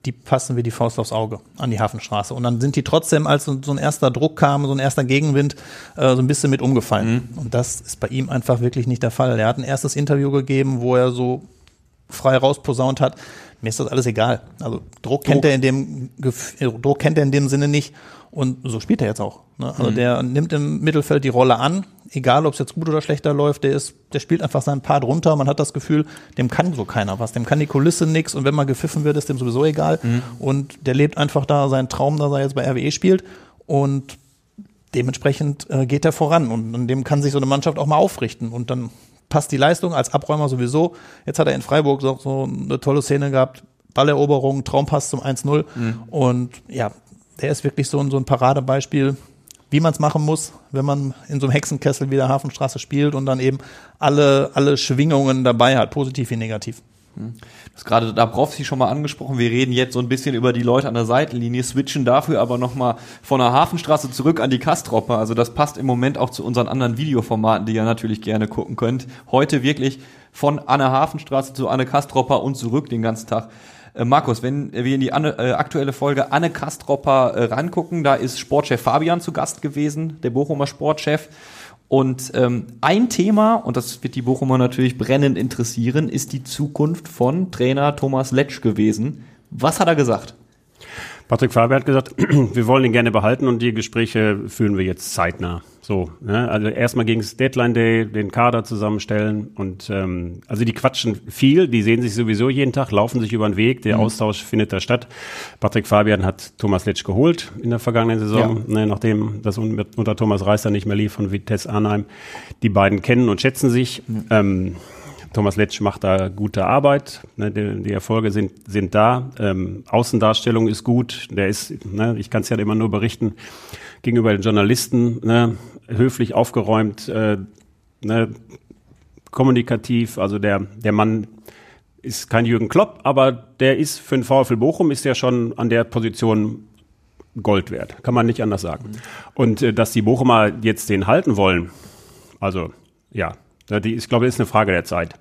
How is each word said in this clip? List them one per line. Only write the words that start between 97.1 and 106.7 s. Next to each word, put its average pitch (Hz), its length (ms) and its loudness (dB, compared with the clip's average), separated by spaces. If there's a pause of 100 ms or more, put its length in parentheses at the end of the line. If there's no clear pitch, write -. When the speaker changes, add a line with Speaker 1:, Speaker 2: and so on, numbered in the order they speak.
Speaker 3:
Deadline 127 380 0
Day, 113 320 2
den 104 260 -4
Kader 120 320 2
zusammenstellen 107 920 -2
und, 95 340 -8
ähm, 90 580 -4
also 110 160 -2
die 113 80 0
quatschen 120 440 -2 (120)
viel, 151 400 4
die 117 140 2
sehen 117 200 4
sich 107 120 -2
sowieso 110 340 0
jeden 135 240 0
Tag, 135 200 -2
laufen 117 280 2
sich 110 120 -2
über 107 160 0
den 95 80 -2
Weg, 123 260 2
der 107 140 2
Speaker 2:
Mhm. 113 80 2
Speaker 3:
Austausch 107 400 -2
findet 107 280 -2
da 95 80 -2
statt. - 260 -2 (540)
Patrick 107 260 0
Fabian 104 380 4
hat - 340 -6
Thomas 101 280 0